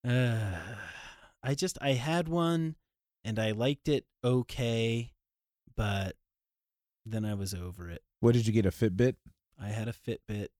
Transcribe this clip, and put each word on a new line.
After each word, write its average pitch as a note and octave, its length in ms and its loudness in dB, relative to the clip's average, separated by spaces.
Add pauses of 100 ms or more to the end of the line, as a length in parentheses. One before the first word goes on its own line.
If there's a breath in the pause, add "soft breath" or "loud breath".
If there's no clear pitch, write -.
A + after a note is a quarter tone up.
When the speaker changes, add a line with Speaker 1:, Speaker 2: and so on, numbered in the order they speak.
Speaker 1:
Uh, A#2 480 2 (880 loud breath)
I C3+ 120 0
just, - 260 -4
I C#3 120 2
had D#3+ 360 0
one E3 460 0 (500)
and A2 140 -2
I A2 120 2
liked B2+ 380 0
it C#3 160 2 (180)
okay, A#2 880 0 (640)
but G2+ 400 0 (880)
then A2 200 -4
I G#2+ 80 -2
was G2 200 -4
over F2+ 360 -10
it. E2+ 140 -12 (180)
Speaker 2:
What A#2 140 6
did A2+ 120 4
you A2 60 2
get, G#2+ 120 6
a F#2 60 4
Fitbit? A2+ 440 2 (460)
Speaker 1:
I G2+ 60 -8
had A2 220 -4
a A#2 40 -8
Fitbit. - 540 -8 (120)